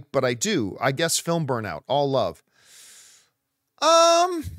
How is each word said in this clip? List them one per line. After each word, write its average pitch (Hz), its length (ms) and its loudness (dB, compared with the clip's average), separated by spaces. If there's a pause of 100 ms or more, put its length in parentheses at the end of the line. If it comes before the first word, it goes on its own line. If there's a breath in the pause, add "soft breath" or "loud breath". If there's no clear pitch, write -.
(120)
but 131 140 0
I 123 80 0
do. 117 480 -2
I 131 100 0
guess 160 280 -2
film 165 260 -2
burnout. 107 420 -6
All 143 220 0
love." 107 340 -2 (1400 loud breath)
Um, 339 640 4 (160)